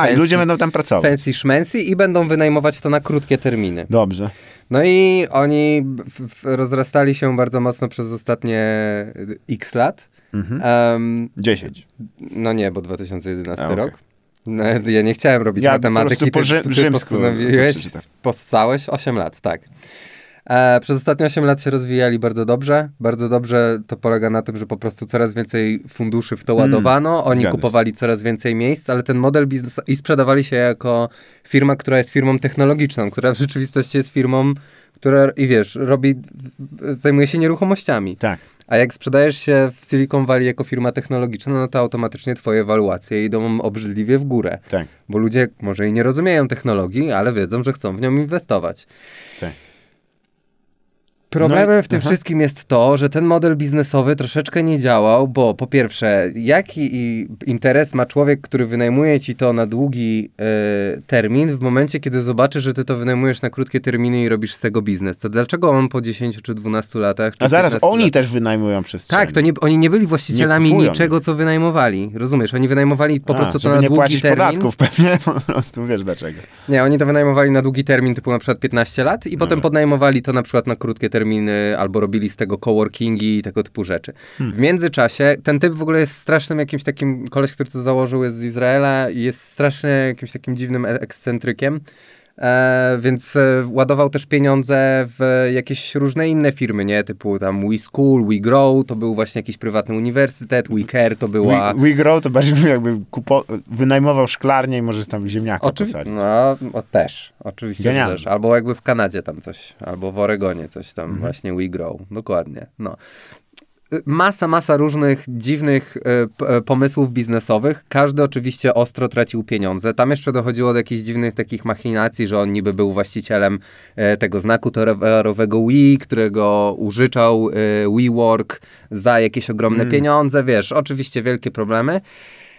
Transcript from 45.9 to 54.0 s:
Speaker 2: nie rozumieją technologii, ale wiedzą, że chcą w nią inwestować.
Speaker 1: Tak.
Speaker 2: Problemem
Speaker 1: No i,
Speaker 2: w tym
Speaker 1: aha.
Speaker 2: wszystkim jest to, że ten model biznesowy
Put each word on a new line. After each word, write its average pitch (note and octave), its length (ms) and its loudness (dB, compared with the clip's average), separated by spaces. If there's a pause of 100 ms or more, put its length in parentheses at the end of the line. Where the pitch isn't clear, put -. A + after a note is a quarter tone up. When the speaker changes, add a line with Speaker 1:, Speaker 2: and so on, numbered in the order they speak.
Speaker 2:
nie A2+ 100 2
rozumieją C#3+ 460 2
technologii, A#2 640 -2
ale G#2+ 200 0
wiedzą, G#2+ 300 -2
że C3 100 -2
chcą G2 240 -8
w G#2 40 -8
nią C3 160 0
inwestować. C#3+ 720 -4 (540)
Speaker 1:
Tak. F2 100 -8 (1800)
Speaker 2:
Problemem E3 400 4
Speaker 1:
No G#3 80 6
i, G3 40 4
Speaker 2:
w - 60 -6
tym E3+ 100 0
Speaker 1:
aha. C#3+ 100 -2
Speaker 2:
wszystkim E3+ 320 0
jest C#3+ 240 0
to, C3 320 4
że C#3 120 2
ten D#3 160 -2
model E3+ 320 4
biznesowy C#3+ 600 0